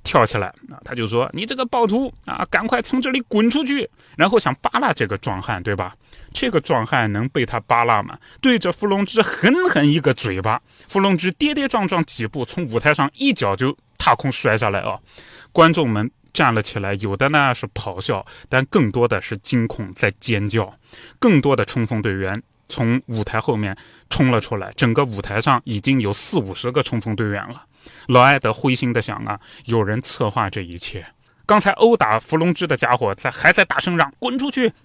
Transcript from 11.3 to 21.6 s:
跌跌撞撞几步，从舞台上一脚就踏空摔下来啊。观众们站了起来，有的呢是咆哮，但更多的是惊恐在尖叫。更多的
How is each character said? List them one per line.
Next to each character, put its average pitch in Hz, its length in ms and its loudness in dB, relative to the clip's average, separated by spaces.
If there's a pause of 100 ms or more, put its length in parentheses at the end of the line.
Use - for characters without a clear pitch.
跌 294 220 -2
跌 277 120 -2
撞 214 220 -2
撞 175 160 0
几 - 220 -4
步， 123 180 -6
从 170 220 -6
舞 117 120 -4
台 151 140 4
上 143 220 0
一 269 180 0
脚 101 240 0
就 127 180 -2 (220)
踏 - 180 2
空 135 160 -2
摔 113 280 0
下 110 100 0
来 98 120 -2
啊。 98 180 -6 (540)
观 165 200 6
众 151 160 0
们 107 220 -2 (220)
站 131 220 2
了 110 80 2
起 - 160 -8
来， 101 160 -4
有 98 220 -4
的 135 140 2
呢 143 240 2
是 - 140 -8
咆 95 320 -10
哮， 98 240 -4 (240)
但 131 180 2
更 127 240 2
多 120 180 2
的 107 120 -2
是 - 180 -10
惊 117 280 0
恐 101 260 -10
在 101 180 0 (100)
尖 104 280 -2
叫。 101 240 -2 (460)
更 196 220 4
多 135 160 2
的 104 80 0